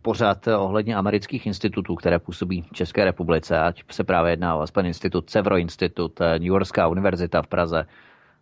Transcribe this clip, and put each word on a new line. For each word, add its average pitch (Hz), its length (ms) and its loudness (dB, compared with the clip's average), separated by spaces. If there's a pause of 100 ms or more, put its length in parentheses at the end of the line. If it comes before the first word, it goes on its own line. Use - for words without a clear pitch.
pořad 107 460 0
ohledně 107 480 0
amerických 104 500 -2
institutů, 95 500 -4
které 85 240 2
působí 90 420 -6
v - 100 -14
České 92 340 0
republice, 82 540 0
ať 85 320 0
se - 120 -4
právě 85 280 2
jedná 85 240 0
o 76 60 0
Aspen 80 240 -2
Institut, 87 440 -4
Cevro 101 280 2
Institut, 87 640 -2
eh, 87 40 2 (140)
New 85 80 -4
Yorkská 95 400 2
univerzita 90 540 0
v - 60 -4
Praze 82 380 0 (560)